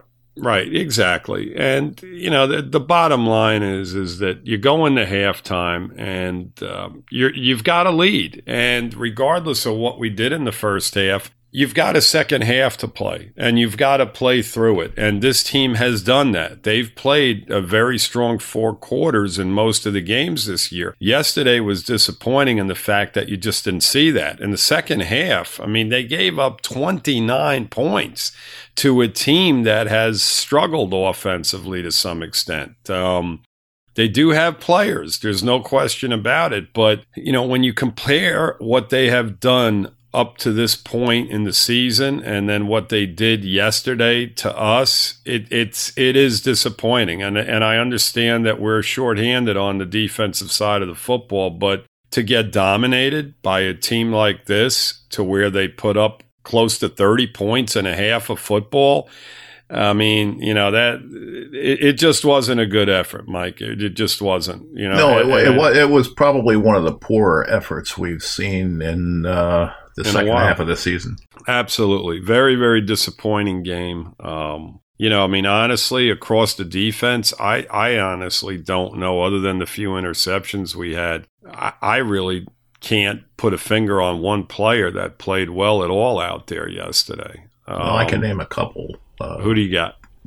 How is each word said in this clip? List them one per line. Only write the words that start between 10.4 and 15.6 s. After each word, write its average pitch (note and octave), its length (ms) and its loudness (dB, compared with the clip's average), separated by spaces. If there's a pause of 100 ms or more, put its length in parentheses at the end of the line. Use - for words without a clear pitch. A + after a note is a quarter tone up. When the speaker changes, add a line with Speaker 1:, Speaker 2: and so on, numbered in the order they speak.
Speaker 1:
the A2 60 -2
first G2+ 440 -2
half, G2 340 0 (260)
you've C3 200 0
got - 200 2
a D3+ 60 4
second D3 420 2
half B2 340 2
to - 100 -6
play, F#2 500 -8
and A#2 220 2
you've A2 180 2
got C#3 200 4
to C3 80 2
play B2+ 360 0
through A2 400 0
it. E2 160 -6
And G#2+ 240 0
this B2+ 220 2
team C3+ 320 0